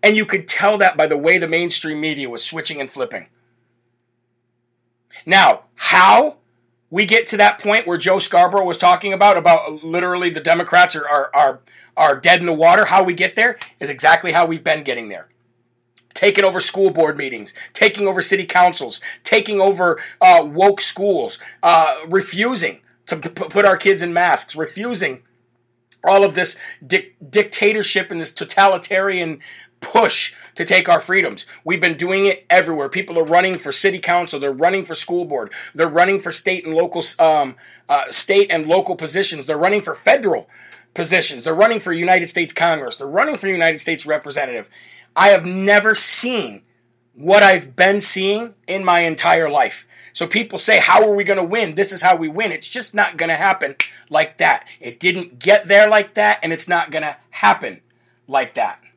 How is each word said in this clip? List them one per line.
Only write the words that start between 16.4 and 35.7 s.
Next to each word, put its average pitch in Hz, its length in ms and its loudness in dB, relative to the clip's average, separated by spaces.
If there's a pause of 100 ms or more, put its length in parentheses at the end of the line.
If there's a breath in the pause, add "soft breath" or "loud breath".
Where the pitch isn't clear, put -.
over 185 180 0
school 190 300 0
board 156 260 0
meetings, 123 380 -12 (180 loud breath)
taking 208 360 0
over 180 120 -2
city 185 240 -2
councils, 175 560 0 (220 loud breath)
taking 214 380 0
over, 180 400 0 (200 loud breath)
uh, 175 240 6
woke 185 360 2
schools, 185 580 -2 (240 loud breath)
uh, 165 340 4 (120)
refusing 185 720 -4 (260)
to 156 100 -6
p-, 160 120 -12
p-, - 200 -10
put 202 160 0
our 190 120 4
kids 180 260 0
in 175 100 -6
masks, 170 440 0
refusing 160 680 -8 (800)
all 196 220 6
of 160 100 0
this 175 240 -4 (260 loud breath)
dic-, 175 300 -6 (160)
dictatorship 208 800 0
and 170 100 -8
this 156 140 -6
totalitarian 185 1040 -2 (420 loud breath)
push - 540 0 (220 loud breath)
to 170 80 -6
take 185 240 0
our 170 100 4
freedoms. 175 480 -4 (160 loud breath)
We've 175 180 -4
been 165 160 -2
doing 190 300 -2
it - 240 -2
everywhere. 160 380 2
People 170 280 -8
are 165 80 0
running 180 320 0
for 147 140 -10
city 175 300 0
council. 175 400 -4
They're 139 100 -4
running 175 340 -2
for 160 120 -10
school 175 280 -4
board. - 280 -8 (200 loud breath)